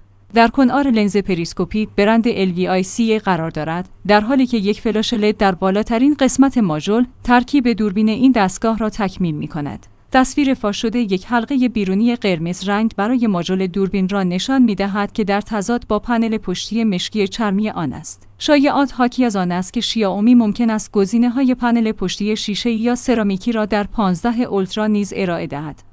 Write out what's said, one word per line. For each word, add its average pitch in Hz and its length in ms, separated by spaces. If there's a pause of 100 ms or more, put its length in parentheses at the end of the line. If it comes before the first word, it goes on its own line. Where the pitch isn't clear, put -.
(340)
در 233 140
کنار 269 400
لنز 208 300
پریسکوپی 190 800
برند 220 320
ال 190 220
وی 180 180
آی 185 160
سی 220 360
قرار 165 300
دارد، 160 400 (180)
در 208 140
حالی 262 240
که 247 120
یک 202 240
فلاش 220 320
لد 208 240
در 190 180
بالاترین 220 640
قسمت 262 380
ماژول 202 480 (180)
ترکیب 247 460
دوربین 214 400
این 233 220
دستگاه 220 460
را 214 120
تکمیل 185 460
می‌کند. 151 500 (260)
تصویر 262 420
فاش 208 280
شده 233 180
یک 190 260
حلقهٔ 247 420
بیرونی 208 480
قرمز 180 540
رنگ 214 280
برای 233 300
ماژول 190 400
دوربین 190 420
را 202 140
نشان 185 380
می‌دهد 202 500
که 220 120
در 202 180
تضاد 226 460
با 208 120
پنل 226 380
پشتی 208 460
مشکی 202 440
چرمی 208 420
آن 160 240
است. - 340 (120)
شایعات 285 540
حاکی 247 320
از 220 100
آن 180 160
است 180 220
که 233 80
شیائومی 208 540
ممکن 226 340
است 214 220
گزینه‌های 240 640
پنل 233 360
پشتی 208 440
شیشه‌ای 214 400
یا 233 200
سرامیکی 220 560
را 220 140
در 208 180
پانزده 208 580
اولترا 196 460
نیز 208 280
ارائه 170 320
دهد. 143 460